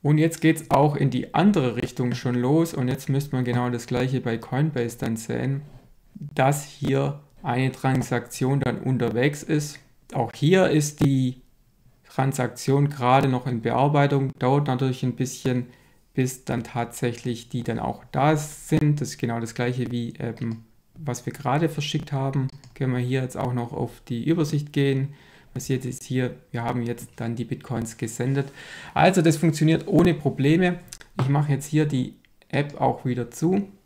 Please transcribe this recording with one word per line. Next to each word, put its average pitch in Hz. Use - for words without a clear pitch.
Und 151
jetzt 165
geht's 160
auch 147
in 139
die 123
andere 156
Richtung 123
schon 123
los 151
und 127
jetzt -
müsste 139
man 127
genau 123
das 120
gleiche 127
bei 113
Coinbase 127
dann 113
sehen, 123
dass 147
hier 139
eine 131
Transaktion 131
dann -
unterwegs 123
ist. 151
Auch 117
hier 180
ist 147
die 131
Transaktion 135
gerade 135
noch 127
in 123
Bearbeitung, 139
dauert 143
natürlich 127
ein 123
bisschen, 127
bis 127
dann 123
tatsächlich 117
die 117
dann 113
auch -
da 147
sind. 147
Das 123
ist -
genau 117
das 113
gleiche 123
wie 120
eben, 113
was 143
wir -
gerade 151
verschickt 147
haben. 135
Können 131
wir 127
hier 127
jetzt 127
auch -
noch 120
auf -
die 117
Übersicht 147
gehen. 139
Man 127
sieht 131
jetzt 127
hier, 127
wir 120
haben 120
jetzt 117
dann 117
die 117
Bitcoins 120
gesendet. 135
Also 185
das 160
funktioniert 156
ohne 165
Probleme. 165
Ich 127
mache 147
jetzt 139
hier 151
die 135
App 147
auch 127
wieder 123
zu. 190